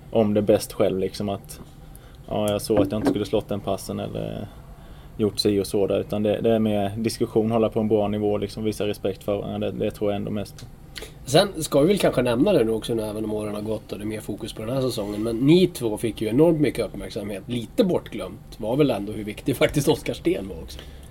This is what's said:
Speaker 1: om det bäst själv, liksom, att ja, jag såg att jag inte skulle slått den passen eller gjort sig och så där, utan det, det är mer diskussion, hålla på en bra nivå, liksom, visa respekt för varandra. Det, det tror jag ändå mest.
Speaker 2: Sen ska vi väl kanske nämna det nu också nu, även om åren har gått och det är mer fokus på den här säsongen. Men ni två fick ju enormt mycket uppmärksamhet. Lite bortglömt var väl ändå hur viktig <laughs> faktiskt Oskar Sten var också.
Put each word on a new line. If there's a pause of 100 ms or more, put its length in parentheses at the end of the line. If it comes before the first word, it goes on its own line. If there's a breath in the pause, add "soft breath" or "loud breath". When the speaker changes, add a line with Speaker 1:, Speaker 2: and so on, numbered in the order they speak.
(120)
Speaker 1:
om
det
bäst
själv,
liksom,
att (680 loud breath)
ja,
jag
såg
att
jag
inte
skulle
slått
den
passen
eller (720 loud breath)
gjort
sig
och
så
där,
utan
det,
det
är
mer
diskussion,
hålla
på
en
bra
nivå,
liksom,
visa
respekt
för
varandra.
Det,
det
tror
jag
ändå
mest. (600 loud breath)
Speaker 2:
Sen
ska
vi
väl
kanske
nämna
det
nu
också
nu,
även
om
åren
har
gått
och
det
är
mer
fokus
på
den
här
säsongen.
Men
ni
två
fick
ju
enormt
mycket
uppmärksamhet.
Lite
bortglömt
var
väl
ändå
hur
viktig
<laughs>
faktiskt
Oskar
Sten
var
också. (320 loud breath)